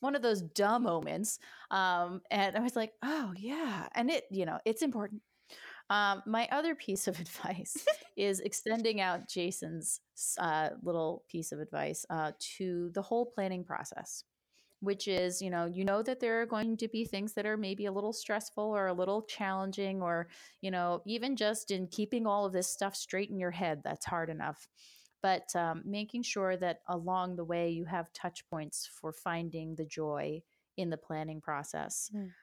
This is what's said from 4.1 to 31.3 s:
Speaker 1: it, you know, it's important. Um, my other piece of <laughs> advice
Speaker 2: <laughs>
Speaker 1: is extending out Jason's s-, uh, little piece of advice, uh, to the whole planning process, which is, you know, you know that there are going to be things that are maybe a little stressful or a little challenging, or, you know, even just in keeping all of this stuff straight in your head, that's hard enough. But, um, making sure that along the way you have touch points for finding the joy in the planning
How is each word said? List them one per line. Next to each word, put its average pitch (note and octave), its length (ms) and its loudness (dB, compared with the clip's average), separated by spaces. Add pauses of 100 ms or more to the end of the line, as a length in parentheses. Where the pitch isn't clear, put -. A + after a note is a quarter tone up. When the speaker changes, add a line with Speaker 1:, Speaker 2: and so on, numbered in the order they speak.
Speaker 1:
it, - 200 2
you F#3+ 140 0
know, E3 200 -2
it's A3 180 2
important. G#3+ 380 0 (680)
Um, G3+ 380 4
my A3+ 240 2
other D#4 240 2
piece - 320 -2
of E3+ 120 0
<laughs> - 20 -6
advice - 640 -4 (160)
Speaker 2:
<laughs> - 160 -20
Speaker 1:
is G3 240 2
extending A3 600 0
out F#3 280 0
Jason's E3 720 -2 (160)
s-, - 220 -2
uh, D#3 320 2 (120)
little E3 460 0
piece E3 220 -6
of D3+ 100 -6
advice, D3+ 480 -2
uh, D#3+ 220 0 (260)
to F3 340 -2
the G3 120 -2
whole A#3 240 2
planning F#3+ 380 -2
process, - 580 -6 (580)
which G3 260 0
is, F3+ 340 2
you F#3+ 100 -2
know, E3+ 140 2
you F3 200 0
know G3+ 180 4
that B3+ 180 -2
there A3+ 200 4
are A#3 60 0
going A3+ 300 0
to A3+ 120 0
be A3+ 160 -2
things G3+ 300 -4
that G#3 120 0
are G#3+ 100 2
maybe G3+ 280 -2
a G3 80 0
little G#3 200 0
stressful G#3+ 520 -2
or G3+ 220 4
a F3+ 60 4
little F#3+ 300 2
challenging, F#3+ 800 -2
or, E3+ 240 2 (340)
you F#3+ 100 -2
know, F3 360 2
even A#3 300 0
just G#3+ 340 2
in F#3 160 0
keeping A3 400 0
all G3+ 180 4
of F#3 80 0
this F3+ 160 2
stuff G3 260 0
straight G3 360 -2
in G3 80 -2
your F3+ 120 2
head, E3 320 0
that's - 220 -4
hard E3 240 0
enough. D3+ 380 -6 (560)
But, F#3 320 2
um, E3 300 2
making G#3+ 380 -4
sure F#3+ 340 2
that F3+ 300 0
along F3+ 500 0
the E3+ 80 -2
way E3+ 260 2
you E3 140 0
have E3+ 280 -2
touch - 360 -8
points D#3 380 -6
for - 260 -8
finding E3 600 -4
the D#3 100 -2
joy D3+ 580 -2 (340)
in F3 140 -2
the D#3 60 -2
planning D#3 440 -6